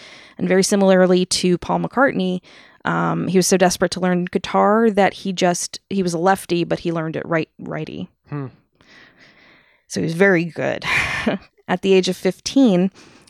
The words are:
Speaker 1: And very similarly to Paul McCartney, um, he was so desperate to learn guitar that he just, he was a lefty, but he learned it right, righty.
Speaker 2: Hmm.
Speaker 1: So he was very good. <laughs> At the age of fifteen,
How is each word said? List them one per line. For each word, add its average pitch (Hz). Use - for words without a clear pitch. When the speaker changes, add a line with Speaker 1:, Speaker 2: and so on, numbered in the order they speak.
Speaker 1:
And 185
very 185
similarly 185
to 180
Paul 175
McCartney, 185
um, 170
he 185
was 180
so 196
desperate 180
to 185
learn 180
guitar 202
that 190
he 196
just, 175
he 196
was 175
a 170
lefty, 175
but 165
he 175
learned 160
it -
right, 165
righty. -
Speaker 2:
Hmm. 143
Speaker 1:
So -
he 170
was 160
very 175
good. 139
<laughs> -
At 185
the 190
age 185
of 180
fifteen, 190